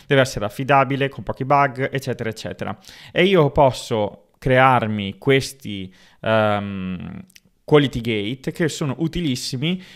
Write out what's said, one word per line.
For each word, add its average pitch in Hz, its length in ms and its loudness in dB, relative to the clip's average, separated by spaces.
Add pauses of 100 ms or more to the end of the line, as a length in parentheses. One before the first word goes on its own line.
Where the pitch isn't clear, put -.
deve 139 160 4
essere 117 240 -2
affidabile, 135 640 0
con - 120 -14
pochi - 220 -6
bug, 135 480 0
eccetera, 120 380 -6
eccetera. 98 460 -10 (360)
E 170 120 2
io 175 260 4
posso 117 880 0
crearmi 120 800 2
questi, 107 760 -2 (280)
ehm, 98 1000 -2 (460)
quality 139 300 2
gate 113 500 -4
che 160 180 -2
sono 139 300 -4
utilissimi 160 840 -4 (160)